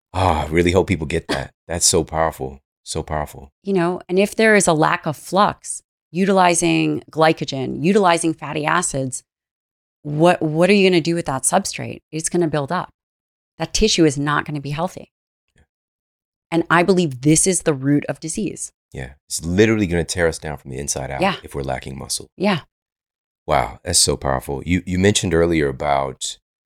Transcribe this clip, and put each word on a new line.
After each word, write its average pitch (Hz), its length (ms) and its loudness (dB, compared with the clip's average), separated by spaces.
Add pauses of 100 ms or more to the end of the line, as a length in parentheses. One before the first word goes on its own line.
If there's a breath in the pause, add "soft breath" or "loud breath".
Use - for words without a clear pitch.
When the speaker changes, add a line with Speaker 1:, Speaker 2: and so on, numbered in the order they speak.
(120)
Speaker 1:
Ah, 87 320 0
I 73 40 -10
really 85 240 2
hope 90 160 2
people 78 180 -2
get 80 220 -6
that. 67 240 -6 (160)
That's 85 180 -2
so 85 160 2
powerful. 73 580 -4 (220)
So 80 200 -8
powerful. 76 480 -8 (140)
Speaker 2:
You 196 100 -2
know, 175 340 0
and 180 100 0
if 202 180 2
there 220 180 6
is 196 140 6
a 175 40 4
lack 156 340 2
of 151 100 -4
flux, - 680 -2 (300)
utilizing 170 1000 2
glycogen, 139 720 0
utilizing 170 500 2
fatty 151 320 -8
acids, 151 580 -2 (800)
what, 156 380 2
what 160 300 2
are 208 40 6
you 190 140 6
gonna 175 120 4
do 165 140 -2
with 170 120 -4
that 135 160 -6
substrate? 131 580 -4 (100)
It's 156 180 -6
gonna 175 200 0
build 147 240 -4
up. 180 180 -6 (680)
That 165 160 -8
tissue 208 300 4
is 139 120 2
not 147 300 -2
gonna 147 140 -8
be 139 100 -10
healthy. 165 400 -8 (440)
Speaker 1:
Yeah. - 80 -20 (880)
Speaker 2:
And 165 200 0
I 170 120 6
believe 170 380 2
this 156 260 4
is 185 160 0
the 160 120 0
root 139 320 0
of 139 140 -8
disease. - 520 -8 (200)
Speaker 1:
Yeah. 65 220 -10 (140)
It's - 160 -8
literally 104 440 4
gonna 85 160 0
tear 85 240 0
us 76 100 -4
down 76 180 -10
from - 140 -16
the 64 80 -10
inside 69 320 -6
out 67 100 -6
Speaker 2:
Yeah. 185 220 -2
Speaker 1:
if - 120 -18
we're 71 100 -6
lacking 65 340 -8
muscle. - 380 -10
Speaker 2:
Yeah. 185 240 -2 (840)
Speaker 1:
Wow, 67 360 -2
that's 85 160 -2
so 71 180 2
powerful. 67 480 -4
You, 87 220 0
you 90 120 -2
mentioned 95 360 2
earlier 82 340 2
about 67 680 -4 (280)